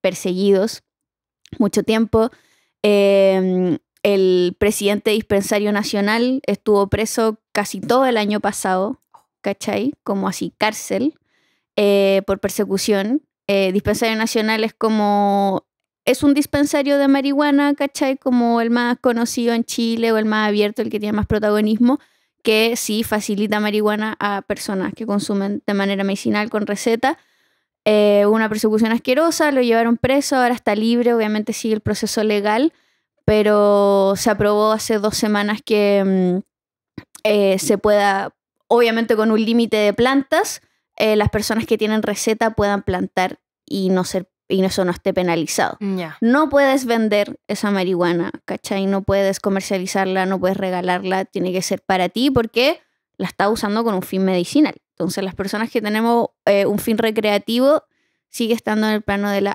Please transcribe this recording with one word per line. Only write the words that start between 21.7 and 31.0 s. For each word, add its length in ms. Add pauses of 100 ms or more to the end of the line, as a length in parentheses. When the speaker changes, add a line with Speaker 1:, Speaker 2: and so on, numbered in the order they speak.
Speaker 1:
que 320
sí 280
facilita 560
marihuana 600
a 220
personas 520
que 120
consumen 640
de 60
manera 300
medicinal 460
con 180
receta. 500 (680)
Eh, 420
una 220
persecución 420
asquerosa, 600
lo 100
llevaron 360
preso, 380
ahora 180
está 220
libre, 380